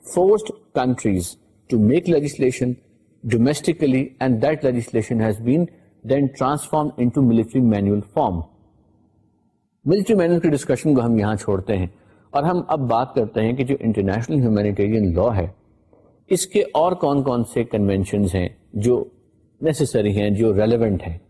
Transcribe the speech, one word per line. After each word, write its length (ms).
forced 460
countries 600
to 80
make 300
legislation 680
domestically, 960
and 200
that 240
legislation 560
has 200
been 280
then 320
transformed 560
into 180
military 380
manual 280
form. 220
ملٹری 320
مینول 240
کی 80
ڈسکشن 460
کو 100
ہم 140
یہاں 240
چھوڑتے 360
ہیں 80
اور 120
ہم 240
اب 200
بات 260
کرتے 280
ہیں 140
کہ 80
جو 160
انٹرنیشنل 600
ہیومینیٹیرین 720
لاء 220
ہے 100
اس 160
کے 160
اور 120
کون 180
کون 220
سے 100
کنونشنز 680
ہیں 140
جو 160
نیسیسری 580
ہیں، 120
جو 240
ریلیونٹ 520
ہیں۔ 100